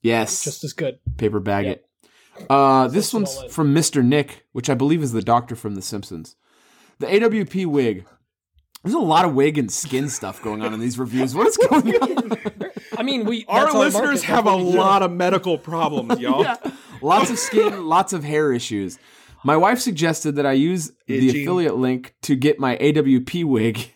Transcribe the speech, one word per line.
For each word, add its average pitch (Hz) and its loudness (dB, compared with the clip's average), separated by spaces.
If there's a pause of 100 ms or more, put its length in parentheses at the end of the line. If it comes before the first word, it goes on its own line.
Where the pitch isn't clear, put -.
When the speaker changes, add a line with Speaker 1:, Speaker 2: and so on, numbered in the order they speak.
Speaker 1:
Yes. 113 -2
Speaker 2:
Just - -8
as 139 -10
good. 135 -6 (180)
Speaker 1:
Paper 107 -2
bag 101 -2
Speaker 2:
Yep. 95 -4
Speaker 1:
it. - -20
Uh, 135 4
this 196 0
Speaker 2:
Just - -6
Speaker 1:
one's 208 -2
Speaker 2:
all 127 -10
in. - -16
Speaker 1:
from 151 0
Mister 147 2
Nick, 143 0
which 123 -6
I 143 2
believe 147 2
is 131 -4
the 113 -2
doctor 120 0
from 104 -8
The 95 -10
Simpsons. 95 -12 (640)
The - -6
A 196 4
W 220 2
P 185 -4
wig. 123 0 (760)
There's 196 -2
a 339 0
lot 170 4
of 170 0
wig 147 2
and 117 -2
skin 135 -6
stuff 95 -10
going 107 -6
on 107 -6
in 110 -8
these 117 -6
reviews. 127 -2
What 196 2
is 440 0
going 403 2
on? 247 -2 (600)
Speaker 2:
I 233 -6
mean, 254 -4
we, 226 -4
Speaker 3:
Our 226 2
Speaker 2:
that's 294 2
our 220 4
Speaker 3:
listeners 226 2
Speaker 2:
market. 285 -2
Speaker 3:
have 233 0
Speaker 2:
That's 208 4
Speaker 3:
a 190 4
Speaker 2:
what 180 0
we 180 0
do. 180 4
Speaker 3:
lot 196 4
of 180 0
medical 180 0
problems, 160 -2
Speaker 1:
<laughs> - -
Speaker 3:
y'all. 196 0
Speaker 1:
Yeah. 233 -2 (440)
Lots 175 2
of 240 -4
skin, 202 0
lots 175 2
of 165 -6
hair 151 2
issues. 104 -4 (460)
My 147 4
wife 202 4
suggested 160 -2
that 143 0
I 139 2
use 156 0 (160)
the 131 2
Speaker 3:
Itching. 135 0
Speaker 1:
affiliate 160 0
link 127 -2
to 147 2
get 143 2
my 127 0
A 147 4
W 135 4
P 170 -4
wig 113 0